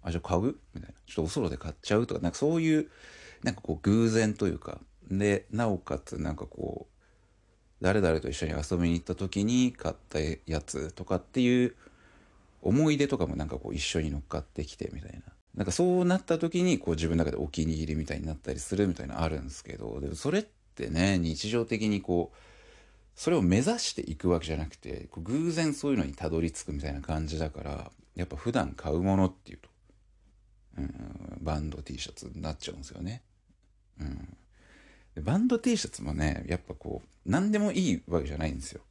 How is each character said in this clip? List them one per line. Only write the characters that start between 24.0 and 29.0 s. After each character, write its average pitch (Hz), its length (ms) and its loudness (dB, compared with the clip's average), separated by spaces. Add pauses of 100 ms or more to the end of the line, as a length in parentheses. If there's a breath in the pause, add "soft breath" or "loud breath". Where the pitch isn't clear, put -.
い 78 60 -4
く 90 140 0
わ 85 100 4
け 80 60 -8
じ 80 80 -4
ゃ 76 40 -2
な 85 80 -2
く - 100 -12
て、 - 360 -10
こ 82 100 -10
う、 - 20 -8
偶 151 280 0
然 156 220 2
そ 143 160 -2
う - 20 2
い 135 40 4
う - 20 2
の 82 80 2
に 69 80 -6
た - 160 -4
ど 80 120 2
り 82 100 0
着 - 140 -12
く - 80 -6
み 71 80 -4
た 73 80 -4
い 69 40 -4
な 71 80 -6
感 78 260 -2
じ 78 120 -4
だ 78 100 -2
か 73 140 -12
ら、 69 280 -8 (240)
や 87 100 -2
っ - 20 -16
ぱ - 80 -10
普 - 160 -4
段 78 200 0
買 73 200 -6
う 82 100 2